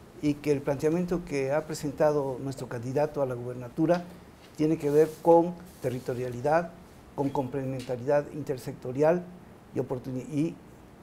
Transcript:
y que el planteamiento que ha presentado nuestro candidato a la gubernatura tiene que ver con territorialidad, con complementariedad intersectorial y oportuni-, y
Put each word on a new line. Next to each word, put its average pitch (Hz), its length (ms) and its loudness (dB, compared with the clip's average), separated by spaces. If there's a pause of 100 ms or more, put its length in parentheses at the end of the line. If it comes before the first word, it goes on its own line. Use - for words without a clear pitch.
(220)
y 147 120 2
que 147 160 -2
el 135 100 4
planteamiento 165 640 0
que 135 280 -2
ha 151 160 0
presentado 147 720 0
nuestro 135 260 -8
candidato 139 540 -2
a 135 40 0
la 123 80 -4
gubernatura 123 680 0 (540)
tiene 156 200 2
que 147 140 -2
ver 156 180 6 (140)
con 170 320 8 (260)
territorialidad, 127 920 0 (420)
con 139 160 -2
complementariedad 131 920 -2 (100)
intersectorial 139 880 0 (500)
y - 60 -4
oportuni-, 127 540 -6
y 156 240 -2 (460)